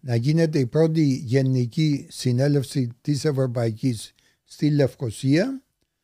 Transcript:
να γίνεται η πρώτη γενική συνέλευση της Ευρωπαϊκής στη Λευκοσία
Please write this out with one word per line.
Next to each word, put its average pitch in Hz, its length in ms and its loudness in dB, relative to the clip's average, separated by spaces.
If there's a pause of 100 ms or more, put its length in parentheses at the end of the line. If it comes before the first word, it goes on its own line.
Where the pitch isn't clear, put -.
να 123 140 -4
γίνεται 156 440 2
η 131 80 0
πρώτη 160 360 2
γενική 131 1080 0
συνέλευση 131 760 0 (120)
της 147 240 -4
Ευρωπαϊκής 123 880 -2 (320)
στη - 260 -2
Λευκοσία 143 920 0 (420)